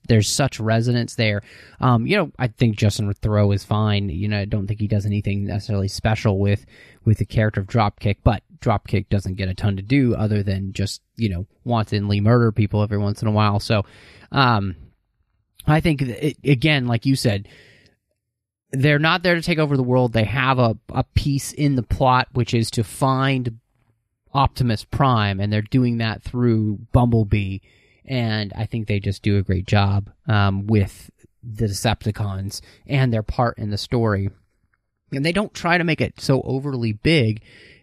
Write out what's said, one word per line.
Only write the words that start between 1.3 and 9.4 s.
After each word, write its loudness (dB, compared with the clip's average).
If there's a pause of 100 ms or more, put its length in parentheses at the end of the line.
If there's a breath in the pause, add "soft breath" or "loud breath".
Um, 2
you 2
know, 0
I -2
think 0
Justin 0
Theroux 2
is -4
fine. 0
You -4
know, -2
I -4
don't -4
think -6
he -4
does 0
anything -2
necessarily -2
special 0
with, 0 (400 soft breath)
with 4
the -2
character 0
of -6
Dropkick, 0
but 2 (180)
Dropkick -2
doesn't -2
get -4